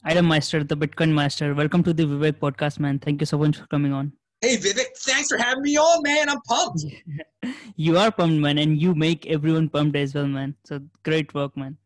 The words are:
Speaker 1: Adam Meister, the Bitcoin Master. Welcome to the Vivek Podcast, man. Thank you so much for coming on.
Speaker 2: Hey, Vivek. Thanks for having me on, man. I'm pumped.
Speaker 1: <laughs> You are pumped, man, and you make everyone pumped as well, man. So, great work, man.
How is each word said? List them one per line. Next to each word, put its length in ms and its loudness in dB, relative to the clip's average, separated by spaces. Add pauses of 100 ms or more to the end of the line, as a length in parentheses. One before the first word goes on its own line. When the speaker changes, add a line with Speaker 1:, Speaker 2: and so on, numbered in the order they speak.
Speaker 1:
Adam 220 4
Meister, 360 2
the 140 -2
Bitcoin 380 0
Master. 400 0
Welcome 300 2
to 100 2
the 100 2
Vivek 300 0
Podcast, 440 -4
man. 200 -2
Thank 240 -2
you 40 -2
so 120 -2
much 180 2
for 120 -20
coming 260 0
on. 180 -6 (300)
Speaker 2:
Hey, 160 2
Vivek. 400 -2
Thanks 320 -2
for 80 -2
having 240 -2
me 160 2
on, 240 4
man. 260 0
I'm 140 -4
pumped. 480 -2
Speaker 1:
<laughs> 640 -12 (220)
You 200 2
are 160 4
pumped, 240 2
man, 220 2
and 200 2
you 160 2
make 320 0
everyone 440 0
pumped 260 0
as 180 -2
well, 120 -2
man. 280 -6 (100)
So, 160 -10 (240)
great 280 -2
work, 240 -6
man. 300 -12